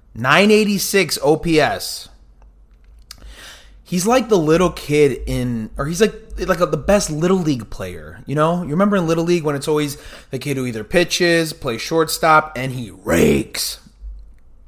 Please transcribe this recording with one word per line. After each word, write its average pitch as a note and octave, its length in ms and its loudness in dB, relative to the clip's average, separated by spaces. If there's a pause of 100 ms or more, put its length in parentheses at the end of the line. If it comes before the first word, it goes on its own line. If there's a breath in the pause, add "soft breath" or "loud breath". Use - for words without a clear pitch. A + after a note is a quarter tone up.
(140)
Nine D3+ 360 4
eighty-six G3+ 720 2
O D3+ 160 4
P D#3+ 200 2
S. A2 520 -2 (1700 loud breath)
He's F3 240 -4
like A#3+ 220 2
the G#3+ 100 4
little E3 320 4
kid D3 560 2
in, B2 500 -4
or C#3 100 -4
he's E3+ 140 -4
like, G#3+ 140 2 (240)
like F3+ 220 -2
a, F3 60 4
the D3+ 100 -2
best F#3+ 340 0
Little F3 280 0
League D3+ 320 -2
player, E2+ 540 -14
you C#3 120 -6
know? E3 260 0
You E3 60 -8
remember G3 260 2
in F3 140 0
Little E3 160 0
League F3 180 0
when C#3+ 140 -2
it's C#3 100 -6
always D3+ 320 -2 (320 loud breath)
the C3+ 80 -8
kid C#3 180 -4
who C3 80 -4
either A2 200 -6
pitches, E3+ 680 0
plays A#2 280 -6
shortstop, D#3 760 2
and B2+ 140 -6
he B2 220 -10
rakes. - 880 0 (880)